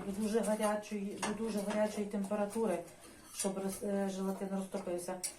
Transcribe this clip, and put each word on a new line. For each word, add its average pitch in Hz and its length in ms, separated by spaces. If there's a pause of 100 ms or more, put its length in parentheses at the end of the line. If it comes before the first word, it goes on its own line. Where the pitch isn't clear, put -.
до 196 160
дуже 214 180
гарячої, 208 800 (100)
до 214 160
дуже 208 140 (100)
гарячої 208 380
температури, 202 720 (560)
щоб 196 240
роз-, 196 300
е, 196 200
желатин 190 480
розтопився. 185 580 (240)